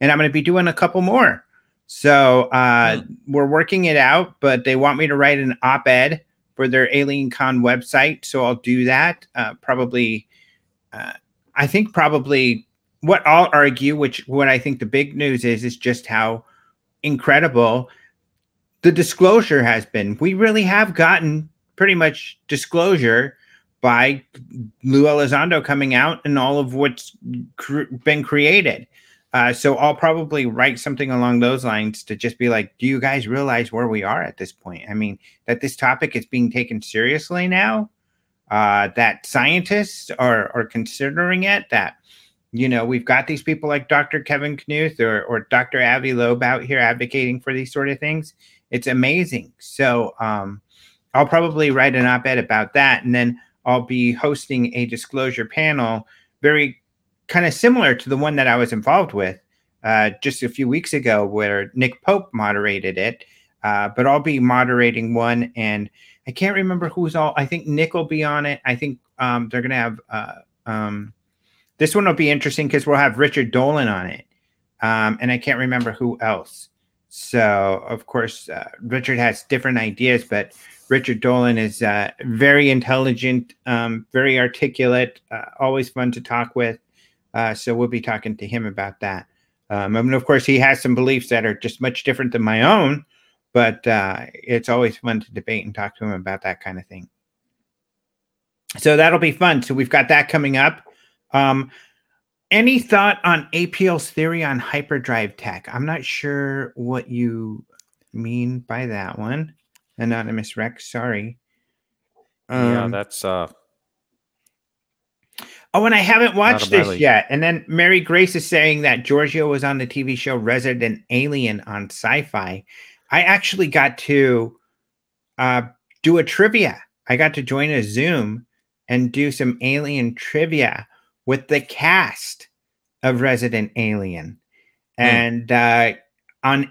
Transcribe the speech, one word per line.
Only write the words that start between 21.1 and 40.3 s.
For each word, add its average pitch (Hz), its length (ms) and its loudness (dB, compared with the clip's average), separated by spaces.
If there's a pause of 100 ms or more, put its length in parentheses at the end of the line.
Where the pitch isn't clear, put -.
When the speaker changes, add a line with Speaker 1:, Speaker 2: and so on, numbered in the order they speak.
Speaker 1:
pretty 196 200 -2
much 160 440 -2 (100)
disclosure 143 880 0 (440)
by 127 420 2 (600)
Lou 135 220 4
Elizondo 147 580 2
coming 139 320 0
out 143 300 2
and 143 140 0
all 139 200 2
of 131 160 -2
what's 135 400 -2 (420)
cr-, 143 260 -6 (220)
been 151 180 2
created. 147 640 2 (480)
Uh, 123 180 2
so 135 240 0
I'll 143 200 2
probably 156 500 0
write 120 320 0
something 135 320 -6
along 123 300 2
those 127 240 0
lines 107 400 -4
to 107 120 -10
just 117 220 -6
be 123 100 0
like, 107 300 -2
"Do 127 80 -2
you 131 140 -2
guys 135 260 -2
realize 120 460 -2
where 117 160 -2
we 107 140 -4
are 107 200 -2
at - 140 -10
this 92 160 -12
point? 87 360 -18
I 104 60 -8
mean, 104 240 -4 (280)
that 120 140 -2
this 135 160 -6
topic 131 380 0
is 110 100 -6
being 120 260 -2
taken 117 300 -6
seriously 151 680 -4
now, 214 420 0 (600)
uh, 104 460 2
that 113 300 2
scientists 180 920 -2
are, 117 360 2